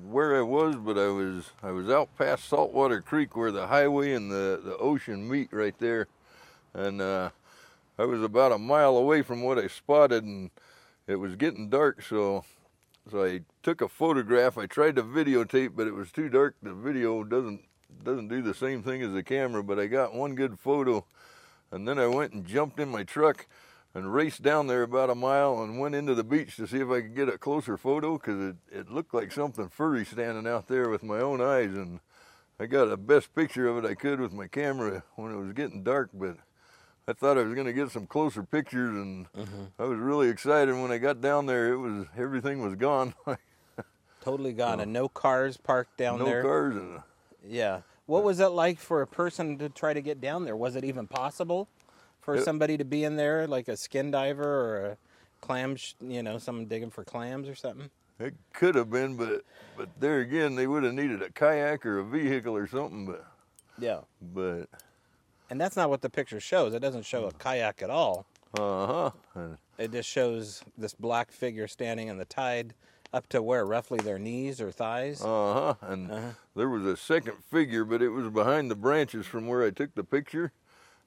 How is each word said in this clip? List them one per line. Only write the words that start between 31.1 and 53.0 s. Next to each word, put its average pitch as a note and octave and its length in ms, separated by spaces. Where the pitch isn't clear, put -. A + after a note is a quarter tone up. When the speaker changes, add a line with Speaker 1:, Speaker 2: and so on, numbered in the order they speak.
Speaker 1:
own C3 220
eyes, B2 340
and F2 240
I G#2+ 100
got C3 180
the G#2 100
best A#2 400
picture C#3 320
of A#2+ 160
it A2 40
I G#2 80
could C#3 260
with A2 100
my F#2+ 160
camera B2+ 560
when A2 160
it - 20
was G2 160
getting A2 320
dark, B2+ 300
but F#2 240
I A#2+ 80
thought C#3 240
I A#2+ 60
was A2 100
gonna B2+ 200
get C3+ 180
some G2+ 160
closer C#3+ 360
pictures, B2+ 520
and F#2+ 380
Speaker 2:
Mm-hmm. G2+ 300
Speaker 1:
I G#2+ 60
was B2 160
really C3+ 300
excited C3+ 440
when B2+ 180
I A#2+ 60
got C3 220
down C#3+ 260
there. B2 280
It B2+ 40
was, G#2+ 280
everything C3+ 440
was G2 140
gone. C3 380
<laughs> C3+ 80
Speaker 2:
Totally C3+ 320
gone, A#2 240
Speaker 1:
So G#2+ 60
Speaker 2:
and G#2+ 100
no B2+ 160
cars C3 480
parked B2+ 400
down A#2+ 220
Speaker 1:
no B2+ 60
Speaker 2:
there. B2+ 180
Speaker 1:
cars C#3+ 320
and F2+ 260
Speaker 2:
Yeah. G#2 360
What F3 180
was F#3+ 160
it F#3+ 100
like F3 280
for D#3+ 240
a C3 60
person E3 500
to D3 120
try D3+ 240
to D3 80
get C#3 200
down D#3 240
there? A2 100
Was A#2+ 200
it C3 80
even B2+ 240
possible C#3+ 600
for C#3+ 160
Speaker 1:
It C3 80
Speaker 2:
somebody D3+ 340
to C#3+ 80
be D3 180